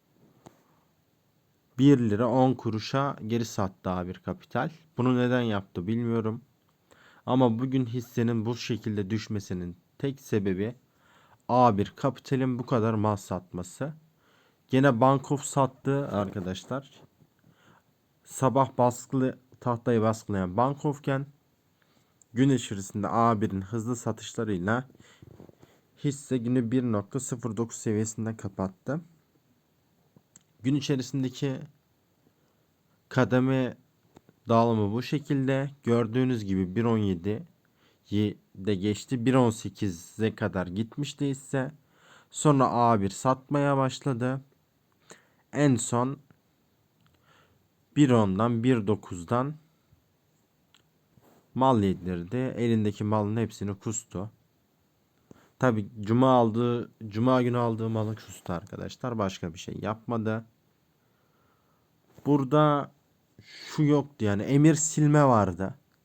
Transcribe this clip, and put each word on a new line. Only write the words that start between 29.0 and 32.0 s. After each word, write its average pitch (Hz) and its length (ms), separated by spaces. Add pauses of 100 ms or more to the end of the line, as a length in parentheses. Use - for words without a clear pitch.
Gün 131 120
içerisindeki 135 840 (1500)